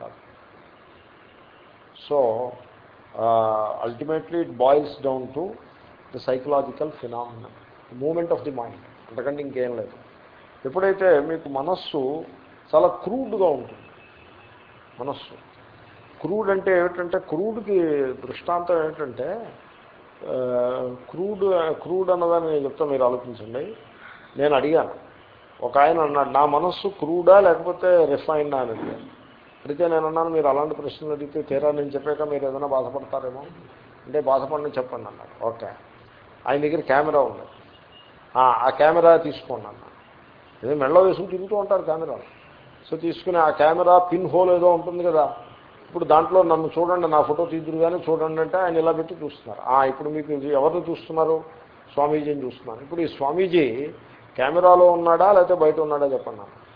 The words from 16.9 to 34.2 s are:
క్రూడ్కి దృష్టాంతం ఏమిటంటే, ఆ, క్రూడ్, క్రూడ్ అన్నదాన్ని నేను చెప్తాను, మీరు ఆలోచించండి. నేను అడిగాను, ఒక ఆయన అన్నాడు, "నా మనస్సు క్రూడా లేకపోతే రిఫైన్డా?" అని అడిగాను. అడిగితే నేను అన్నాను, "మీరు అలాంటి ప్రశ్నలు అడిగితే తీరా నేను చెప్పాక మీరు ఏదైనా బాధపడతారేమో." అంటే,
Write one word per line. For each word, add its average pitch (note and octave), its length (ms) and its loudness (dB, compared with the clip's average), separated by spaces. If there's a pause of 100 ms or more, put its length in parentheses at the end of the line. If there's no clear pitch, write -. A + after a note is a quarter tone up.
క్రూడ్కి G3+ 640 -2 (300)
దృష్టాంతం E3+ 720 -4
ఏమిటంటే, D#3 640 -8 (760)
ఆ, B2+ 720 -4 (140)
క్రూడ్, F#3 720 -2
క్రూడ్ F3+ 280 -2
అన్నదాన్ని E3+ 400 0
నేను D3 140 0
చెప్తాను, C#3+ 260 -4
మీరు C3 140 0
ఆలోచించండి. B2 720 -6 (600)
నేను C#3+ 180 2
అడిగాను, C#3 500 0 (580)
ఒక B2 160 -2
ఆయన D#3+ 220 4
అన్నాడు, C#3+ 280 0
"నా C#3 180 4
మనస్సు E3 420 -2
క్రూడా F3 520 6
లేకపోతే F3 640 4
రిఫైన్డా?" C#3+ 560 -2
అని A#2+ 100 -6
అడిగాను. G#2+ 440 -12 (500)
అడిగితే D3 240 -2
నేను D#3+ 180 0
అన్నాను, E3 240 -2
"మీరు D#3+ 180 2
అలాంటి D3 260 0
ప్రశ్నలు D3+ 380 -10
అడిగితే D3 300 -6
తీరా C#3+ 280 0
నేను D3 160 -2
చెప్పాక C#3+ 360 -4
మీరు D3 220 -4
ఏదైనా C#3 220 -4
బాధపడతారేమో." C3 760 -6 (640)
అంటే, C#3 140 -2